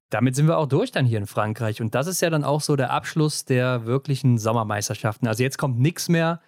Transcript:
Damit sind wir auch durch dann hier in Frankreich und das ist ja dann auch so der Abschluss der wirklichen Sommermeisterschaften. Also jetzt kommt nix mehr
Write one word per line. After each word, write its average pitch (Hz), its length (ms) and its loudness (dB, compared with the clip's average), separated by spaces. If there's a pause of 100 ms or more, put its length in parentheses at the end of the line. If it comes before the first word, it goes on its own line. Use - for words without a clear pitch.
(100)
Damit 123 260 0
sind 147 100 4
wir 165 100 2
auch 156 100 0
durch 165 260 0
dann 151 120 0
hier 117 140 2
in 101 80 -4
Frankreich 107 540 -2
und 113 160 -2
das 143 100 0
ist 180 140 -4
ja 170 100 2
dann 151 140 0
auch 147 160 0
so 147 160 0
der 131 160 0
Abschluss 151 520 -2
der 123 420 0
wirklichen 127 520 2
Sommermeisterschaften. 107 880 -2
Also 113 160 0
jetzt 139 160 0
kommt 123 220 0
nix 156 280 0
mehr 165 400 2